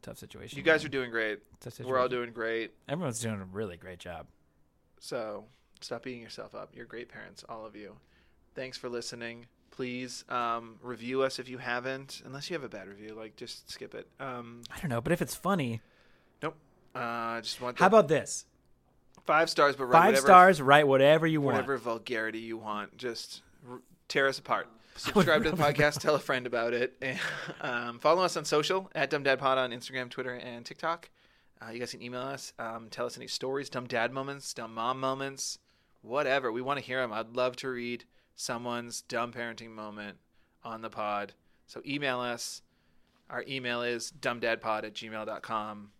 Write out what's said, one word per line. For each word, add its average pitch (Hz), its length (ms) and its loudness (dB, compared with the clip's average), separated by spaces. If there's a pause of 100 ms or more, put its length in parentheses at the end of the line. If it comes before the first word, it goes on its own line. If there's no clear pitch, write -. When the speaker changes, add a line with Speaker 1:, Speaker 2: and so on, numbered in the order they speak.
Speaker 1:
Tough - 160 -14
situation, - 400 -14
Speaker 2:
You 139 60 -10
guys 156 180 6
Speaker 1:
man. 156 40 -8
Speaker 2:
are 151 40 -8
doing 127 200 -4
great. 110 280 -2 (220)
Speaker 1:
Tough - 200 -16
Speaker 2:
We're 127 180 0
all 127 80 4
Speaker 1:
situation. 123 40 0
Speaker 2:
doing 120 220 -4
great. 113 400 -4 (160)
Speaker 1:
Everyone's 143 320 -4
doing 110 200 -4
a 95 40 -10
really 95 320 -8
great 87 240 -16
job. 82 260 -12 (720)
Speaker 2:
So 107 460 -8 (360)
stop 117 220 -10
beating 120 200 -10
yourself 107 320 -14
up. 101 200 -12
You're 120 120 -16
great 117 220 -12
parents, - 400 -18
all 110 160 -12
of 104 120 -16
you. 104 200 -16 (580)
Thanks 131 220 -10
for - 120 -10
listening. 120 580 -8 (240)
Please, 123 580 -6
um, 117 540 -2
review 123 400 -2
us 135 160 0
if 123 100 -12
you 123 100 -12
haven't, 123 680 -6
unless 139 240 -12
you 180 40 -6
have 147 100 -6
a 117 40 -10
bad 95 200 -12
review, 107 260 -16
like, 110 220 -14
just - 340 -16
skip - 240 -14
it. 104 120 -12 (140)
Um, 120 500 -10
Speaker 1:
I - 100 -12
don't 160 100 -4
know, 117 100 0
but 135 120 0
if 175 100 0
it's - 120 -6
funny. 139 460 -2 (640)
Speaker 2:
Nope. 156 140 -6 (380)
Uh, 117 460 -4
just - 200 -8
want 123 180 -4
Speaker 1:
How 180 100 8
Speaker 2:
the 208 80 8
Speaker 1:
about 185 120 8
this? 139 360 -2 (800)
Speaker 2:
five 160 240 4
stars, 143 280 4
but 135 100 -4
write 120 120 2
Speaker 1:
Five 175 100 10
Speaker 2:
whatever 135 180 6
Speaker 1:
stars, 180 340 12
write 143 260 10
whatever 143 400 8
you 156 140 2
want. 131 160 2
Speaker 2:
whatever 131 220 -2
vulgarity 113 640 -4
you 113 180 -8
want. 104 400 -6
Just 117 420 -10 (260)
r-, 123 140 -14 (280)
tear 139 200 4
us 135 100 0
apart. 107 300 -2 (140)
Speaker 1:
<laughs> - 140 -20
Speaker 2:
Subscribe 160 480 4
to 156 80 2
the 185 40 -2
Speaker 1:
Whatever. 151 160 4 (120)
Speaker 2:
podcast, 147 160 2
tell 156 160 4
a - 20 4
friend 127 280 -2
about 120 280 0
it. 120 260 0
And, 131 180 -4 (220)
<laughs> - 220 -12
um, 120 360 -6
follow 165 240 6
us 175 140 2
on 156 80 -4
social, 180 500 2
at 143 140 0
Dumb 147 140 0
Dad 135 160 4
Pod 135 180 4
on 127 140 2
Instagram, 123 400 -8
Twitter, 127 240 -6
and 120 320 -12
TikTok. 165 420 -6 (580)
Uh, 113 40 -14
you 117 80 -10
guys 120 140 -6
can 123 100 -14
email 123 180 -8
us. 135 380 -10
Um, 113 320 -8
tell 123 160 -4
us 120 100 -8
any 117 120 -14
stories, 135 420 -6
dumb 123 160 -8
dad 120 260 0
moments, 135 400 -8
dumb 113 220 -10
mom 123 260 -2
moments, 135 580 -4 (440)
whatever. 131 500 0
We 120 80 -2
wanna 135 220 -2
hear 127 160 -4
'em. 123 120 -2
I'd 110 240 -6
love 127 220 0
to 135 140 -6
read 120 340 -8 (300)
someone's 120 680 -6
dumb 120 300 -4
parenting 117 380 -10
moment 104 480 -12 (460)
on 113 180 -10
the 110 80 -8
pod. 104 420 -4 (340)
So - 200 -14
email 139 320 -2
us. 120 440 -6 (680)
Our 123 160 -6
email 123 360 -4
is 120 280 -4 (100)
dumbdadpod 113 640 -2
at 104 100 -10
gmail 110 320 -8
dot 107 160 -8
com. 107 580 -6